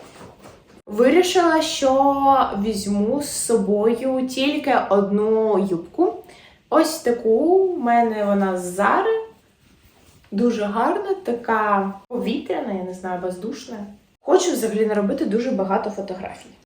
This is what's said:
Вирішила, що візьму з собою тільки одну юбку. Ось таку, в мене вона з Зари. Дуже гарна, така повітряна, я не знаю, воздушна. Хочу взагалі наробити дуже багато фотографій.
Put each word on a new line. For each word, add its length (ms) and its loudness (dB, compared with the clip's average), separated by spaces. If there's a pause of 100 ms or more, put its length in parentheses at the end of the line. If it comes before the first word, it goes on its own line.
(840)
Вирішила, 760 4
що 640 2 (360)
візьму 600 0
з 80 -8
собою 1000 0
тільки 480 0 (140)
одну 800 2
юбку. 440 -2 (560)
Ось 300 2
таку, 720 2
в 60 -6
мене 460 2
вона 320 0
з 40 -6
Зари. 580 0 (1120)
Дуже 320 0
гарна, 500 -2 (100)
така 720 -2 (140)
повітряна, 640 -4
я 100 -6
не 100 -10
знаю, 280 -8
воздушна. 560 -10 (440)
Хочу 300 4
взагалі 340 0
наробити 400 0
дуже 260 -2
багато 380 -2
фотографій. 600 -10 (160)